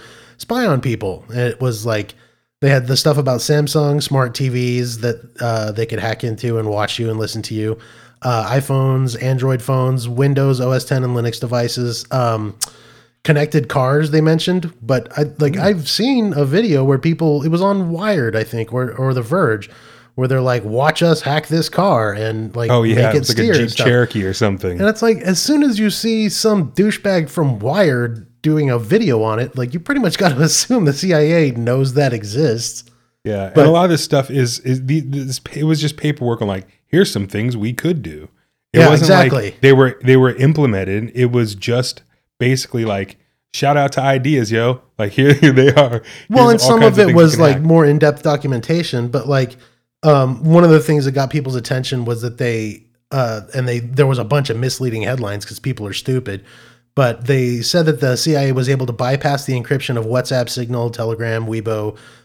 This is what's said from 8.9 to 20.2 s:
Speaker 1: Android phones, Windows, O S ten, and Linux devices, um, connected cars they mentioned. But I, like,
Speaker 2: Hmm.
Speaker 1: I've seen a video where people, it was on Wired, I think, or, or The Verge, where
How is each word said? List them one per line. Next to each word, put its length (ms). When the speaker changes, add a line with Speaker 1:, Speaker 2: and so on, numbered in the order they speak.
Speaker 1:
Android 400
phones, 480
Windows, 520
O 100
S 140
ten, 180
and 140
Linux 240
devices, 720
um, 420
connected 480
cars 400
they 100
mentioned. 520
But 360
I, 60
like, 180
Speaker 2:
Hmm. 60
Speaker 1:
I've 260
seen 460
a 100
video 400
where 140
people, 440
it 60
was 140
on 280
Wired, 460
I 80
think, 280
or, 200
or 220
The 80
Verge, 480
where 140